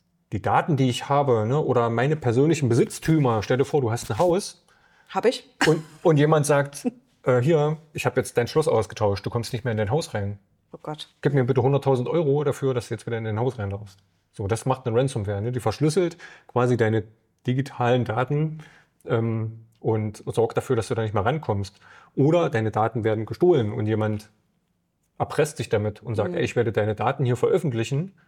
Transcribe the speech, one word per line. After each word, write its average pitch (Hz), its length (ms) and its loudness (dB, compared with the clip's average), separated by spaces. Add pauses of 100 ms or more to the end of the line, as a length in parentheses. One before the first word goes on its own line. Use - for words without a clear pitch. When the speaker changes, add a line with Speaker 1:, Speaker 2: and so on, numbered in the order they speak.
(320)
Speaker 1:
die 98 100 -4
Daten, 147 340 2
die 127 140 2
ich - 180 -6
habe, 131 380 2
ne, 131 160 0
oder 117 260 2
meine 123 280 0
persönlichen 143 520 2
Besitztümer, 127 760 2
stell 127 140 0
dir 139 60 0
vor, 151 160 0
du 110 120 -2
hast - 180 -6
ein 110 80 -4
Haus. 180 480 0 (440)
Speaker 2:
Hab - 140 -2
ich. - 240 0 (180)
Speaker 1:
Und, 160 180 2 (180)
und 165 140 4
jemand 147 300 4
sagt, 143 420 0 (180)
<laughs> - 160 -20
äh, 127 180 4
"Hier, 151 360 2 (160)
ich - 140 -8
hab 120 100 0
jetzt - 200 -2
dein 120 120 2
Schloss - 180 0
ausgetauscht, 110 580 0
du 104 60 -4
kommst 117 220 -4
nicht 117 120 -6
mehr 123 80 -2
in 107 60 -2
dein 104 120 -2
Haus 156 240 -2
rein. 101 260 -6 (300)
Speaker 2:
Oh - 120 -16
Gott. 151 260 -12 (140)
Speaker 1:
Gib 139 100 2
mir 135 120 2
bitte 127 180 2
hunderttausend 135 480 2
Euro 147 340 0
dafür, 135 300 -2
dass 117 140 -4
du 120 60 -6
jetzt - 120 -10
wieder 117 100 -4
in 113 80 -6
dein 110 140 -2
Haus 123 200 -2
rein 101 120 -6
darfst." 98 280 -12 (360)
So, 104 140 -6
das 110 180 -2
macht 131 200 -2
eine 113 80 0
Ransomware, 107 460 0
ne? 113 100 -4
Die 123 100 -4
verschlüsselt 156 580 0 (280)
quasi 123 300 2
deine 110 280 2 (420)
digitalen 127 580 0
Daten, 147 540 -2 (480)
ähm, 113 540 -2 (200)
und 107 460 -2
sorgt 113 320 0
dafür, 120 180 -2
dass 110 120 -2
du 127 60 -4
da 113 80 -2
nicht 107 120 -4
mehr 101 100 0
rankommst. 110 520 -2 (400)
Oder 160 340 2
deine 110 200 -2
Daten 110 320 -2
werden 110 220 0
gestohlen 120 480 2
und 113 140 -4
jemand 107 420 -2 (880)
erpresst - 400 -2
dich - 120 -8
damit 107 320 -2
und 113 140 -6
sagt, 101 160 0
Speaker 2:
Mhm. - 40 -8
Speaker 1:
"Ey, - 80 0
ich 117 100 -4
werde 117 180 0
deine 107 220 0
Daten 131 300 -2
hier 123 120 0
veröffentlichen, 139 760 -2 (160)